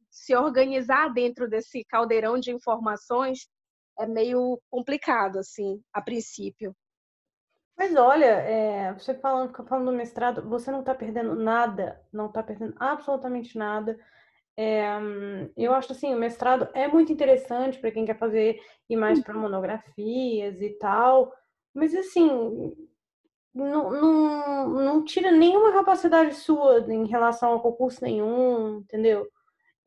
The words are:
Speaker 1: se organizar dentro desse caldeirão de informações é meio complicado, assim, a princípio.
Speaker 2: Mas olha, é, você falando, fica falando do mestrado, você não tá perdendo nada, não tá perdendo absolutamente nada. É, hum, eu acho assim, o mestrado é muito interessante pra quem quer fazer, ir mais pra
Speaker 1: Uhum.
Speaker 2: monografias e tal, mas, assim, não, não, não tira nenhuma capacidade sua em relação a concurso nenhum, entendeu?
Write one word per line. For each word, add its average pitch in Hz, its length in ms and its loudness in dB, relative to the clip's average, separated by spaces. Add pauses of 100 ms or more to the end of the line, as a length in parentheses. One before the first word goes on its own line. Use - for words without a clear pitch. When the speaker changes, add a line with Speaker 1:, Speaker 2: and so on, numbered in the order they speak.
Speaker 1:
se - 260 -4
organizar 262 760 2
dentro 240 340 -2
desse 220 380 -6
caldeirão 226 540 0
de 247 120 -6
informações 240 960 -4 (520)
é 226 80 -6
meio 247 520 -2 (120)
complicado, 240 680 -2
assim, 196 420 -8 (140)
a 208 80 -4
princípio. 208 760 -10 (1000)
Speaker 2:
Mas 359 180 0
olha, 277 300 6
é, 208 680 2
você 254 200 -8
falando, 254 360 -2
fica 254 160 -16
falando 254 260 -2
do 247 60 -2
mestrado, 240 520 -4
você 240 220 -6
não 269 120 -6
tá 262 120 -2
perdendo 226 400 -6
nada, 220 760 -2
não 214 200 -8
tá 220 100 -6
perdendo 220 380 -10
absolutamente 262 800 -6
nada. 214 420 -6 (560)
É, 214 440 -2
hum, 202 580 -10
eu 233 160 0
acho 262 180 -2
assim, 269 220 -6
o 233 60 -2
mestrado 240 560 0
é 262 120 0
muito 320 240 4
interessante 262 680 0
pra 226 120 -4
quem 220 140 -4
quer 220 140 -4
fazer, 220 400 0 (280)
ir 226 80 -4
mais 220 240 2
pra 214 140 -6
Speaker 1:
Uhum. 220 80 -6
Speaker 2:
monografias 208 1200 -4
e 208 160 -8
tal, 247 560 4 (400)
mas, 302 220 0
assim, 359 340 4 (1200)
não, 285 360 -2
não, 294 800 2
não 277 340 0
tira 370 280 0
nenhuma 370 420 6
capacidade 339 640 4
sua 277 440 4 (120)
em 220 160 -2
relação 233 480 0
a 233 60 -2
concurso 247 420 -2
nenhum, 226 760 0
entendeu? 208 480 0 (600)